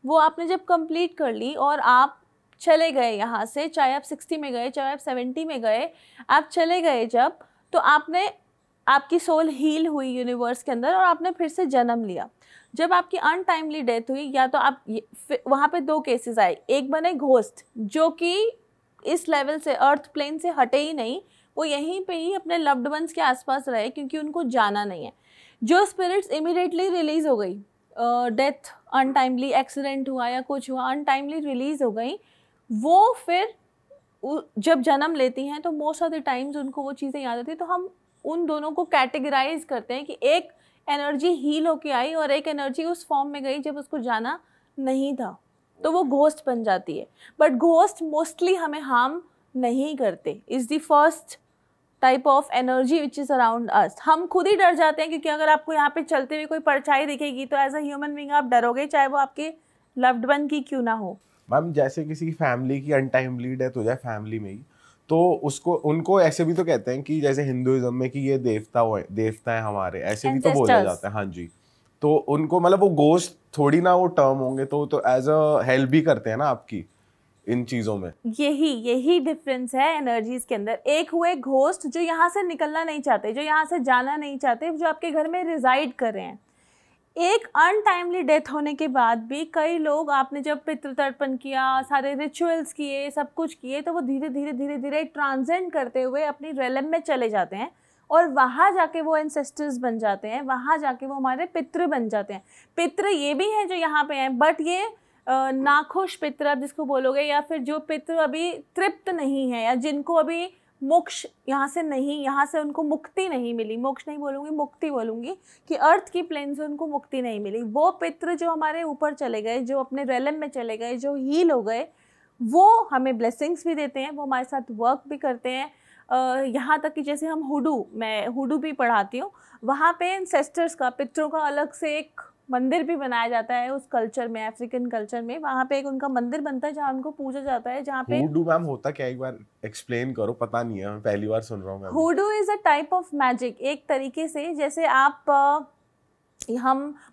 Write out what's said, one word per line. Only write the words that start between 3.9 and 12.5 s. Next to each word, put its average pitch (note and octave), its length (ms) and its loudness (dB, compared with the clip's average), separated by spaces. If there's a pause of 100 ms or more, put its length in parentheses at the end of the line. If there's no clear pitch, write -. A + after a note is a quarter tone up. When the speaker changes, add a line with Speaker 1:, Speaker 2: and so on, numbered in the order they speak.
Speaker 1:
आप C#4+ 80 -4
सिक्सटी D#4 340 -8
में C#4+ 160 -6
गए, A#3+ 180 -4
चाहे C4+ 220 -4
आप C#4+ 60 -8
सेवेंटी B3+ 460 -4
में C#4+ 180 -6
गए, A#3 280 0 (400)
आप D4+ 220 6
चले F4 280 2
गए C4 260 2
जब, B3 260 4 (400)
तो - 60 4
आपने, D#4 520 4 (580)
आपकी C#4 300 4
सोल D#4+ 300 2
हील D4+ 380 0
हुई C4 320 -2
यूनिवर्स A#3+ 440 -2
के C#4 100 -4
अंदर B3+ 220 0
और F#4 100 4
आपने E4+ 260 2
फिर F4 180 -2
से E4+ 180 -2
जन्म A#3+ 380 2
लिया। F3+ 240 -6 (460)